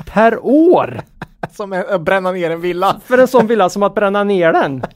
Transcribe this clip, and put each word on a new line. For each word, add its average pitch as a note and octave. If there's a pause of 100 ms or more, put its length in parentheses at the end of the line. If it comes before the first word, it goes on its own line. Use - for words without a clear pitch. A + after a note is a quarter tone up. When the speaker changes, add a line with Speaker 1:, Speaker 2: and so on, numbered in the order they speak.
Speaker 1:
per A3
år. C4+ (260)
Speaker 2:
<laughs> -
Som G3
att F#3
bränna F#3
ner F3
en E3+
villa. F3+
Speaker 1:
För B3+
en B3+
sån A3+
villa G3+
som G3+
att G3
bränna G3+
ner F#3
den. C#3+ (120)